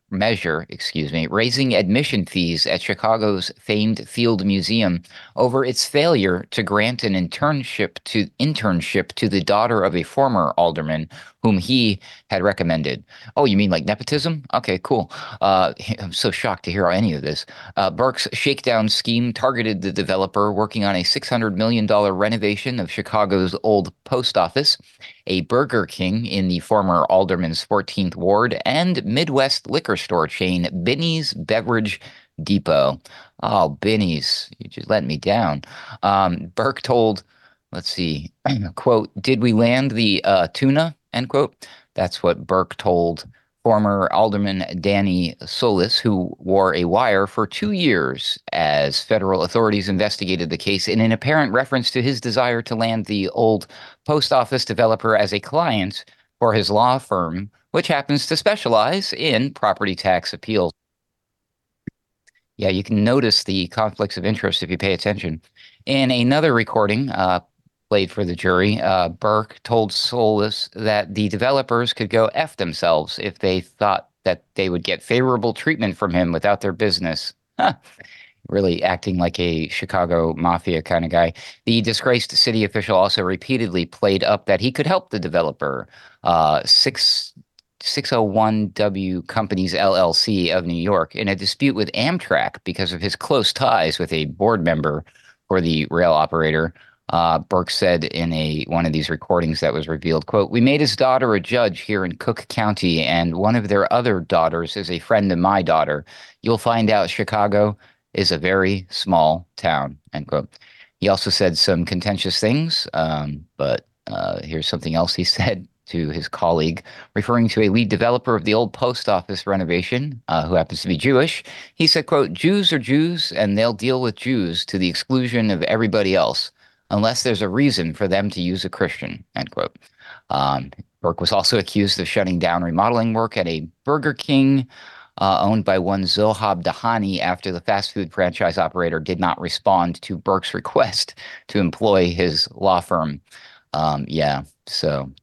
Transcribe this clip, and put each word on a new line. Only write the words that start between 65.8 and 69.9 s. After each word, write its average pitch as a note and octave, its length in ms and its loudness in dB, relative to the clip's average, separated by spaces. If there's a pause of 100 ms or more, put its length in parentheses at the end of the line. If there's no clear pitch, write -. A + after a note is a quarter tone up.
In C3+ 260 0
another C3 420 4
recording, A2+ 560 2
uh, F#2 300 2 (500)
played G2 220 2
for G#2 140 -4
the F2 100 -4
jury, F#2 460 2
uh, F2+ 280 2
Burke G#2+ 540 -2
told A2+ 300 0